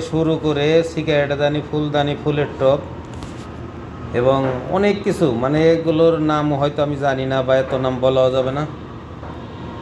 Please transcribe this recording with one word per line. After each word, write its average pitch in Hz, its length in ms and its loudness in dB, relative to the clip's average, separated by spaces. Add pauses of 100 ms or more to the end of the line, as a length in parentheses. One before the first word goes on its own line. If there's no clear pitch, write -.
(100)
শুরু 160 220 2 (120)
করে 147 220 0 (240)
সিগারেটদানি, 147 760 0
ফুলদানি, 147 540 0
ফুলের 147 280 0 (100)
টব 135 200 4 (1400)
এবং 131 180 4 (380)
অনেক 202 180 2 (120)
কিছু, 180 200 2 (160)
মানে 147 160 2 (140)
এগুলোর 165 420 4 (160)
নাম 151 160 2 (140)
হয়তো 147 260 0
আমি 147 180 -2
জানি 131 280 0
না 135 140 2
বা 131 160 4
এত 131 100 -6 (120)
নাম 131 100 0 (100)
বলাও 131 320 4
যাবে 131 220 0
না, 147 40 -2 (1200)